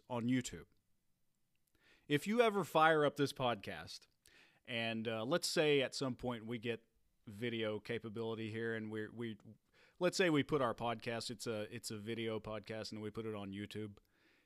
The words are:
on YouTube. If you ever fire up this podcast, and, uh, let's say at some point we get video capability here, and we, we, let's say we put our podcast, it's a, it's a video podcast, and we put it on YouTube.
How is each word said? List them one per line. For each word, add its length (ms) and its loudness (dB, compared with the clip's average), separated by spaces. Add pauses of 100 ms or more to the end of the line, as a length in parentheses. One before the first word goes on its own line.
on 200 0
YouTube. 380 0 (1400)
If 200 0
you 140 2
ever 220 4
fire 420 6
up 120 2
this 160 2
podcast, 760 -4 (580)
and, 400 -2
uh, 200 -2
let's 240 0
say 320 6
at 120 0
some 220 -2
point 300 -6
we 140 -4
get 220 -4 (460)
video 520 -2
capability 720 -4
here, 240 -2
and 160 -4
we, 240 -4
we, 220 -6 (640)
let's 160 2
say 140 6
we 140 6
put 180 2
our 120 2
podcast, 560 -2
it's 160 -8
a, 300 -2
it's 160 -10
a 60 -6
video 420 -2
podcast, 540 -6
and 80 -6
we 80 -4
put 160 -6
it 100 -4
on 160 -6
YouTube. 460 -6 (480)